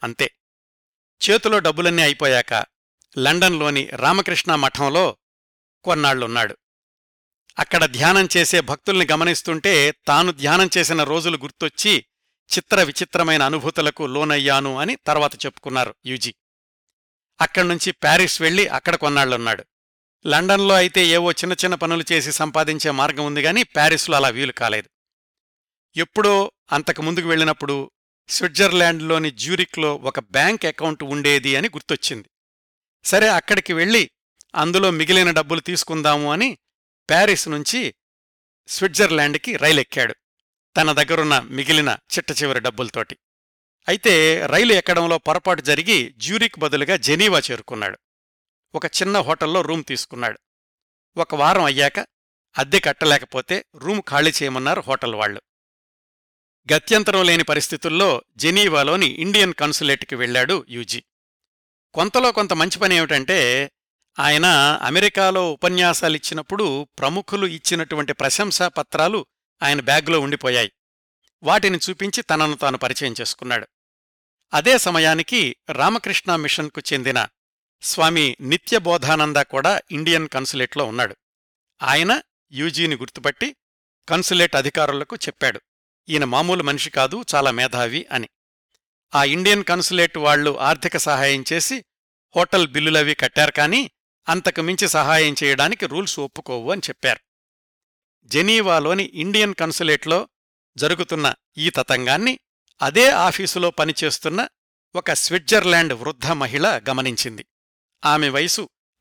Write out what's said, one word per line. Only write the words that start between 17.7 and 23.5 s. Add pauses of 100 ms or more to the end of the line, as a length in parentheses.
ప్యారిస్
వెళ్లి
అక్కడ
కొన్నాళ్లున్నాడు. (640)
లండన్లో
అయితే
ఏవో
చిన్న
చిన్న
పనులు
చేసి
సంపాదించే
మార్గం
ఉంది
గాని